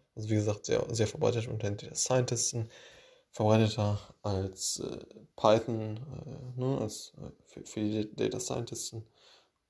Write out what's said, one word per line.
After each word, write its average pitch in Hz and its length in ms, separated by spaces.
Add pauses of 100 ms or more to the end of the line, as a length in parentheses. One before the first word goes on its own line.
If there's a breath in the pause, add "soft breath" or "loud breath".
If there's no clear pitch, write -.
(140)
Also 110 140
wie 110 60
gesagt, 107 320
sehr, 110 180 (100)
sehr 110 120
verbreitet 113 420
unter 107 220
den 101 80
Data - 160
Scientisten, 123 760 (600 loud breath)
verbreiteter 107 920
als, 95 600
äh, - 180 (380)
Python, 110 600
äh, 127 640
ne, 131 180
als, - 380
äh, - 140 (160)
für, - 180
für - 160
die 107 340
Data 107 240
Scientisten 117 680 (640 soft breath)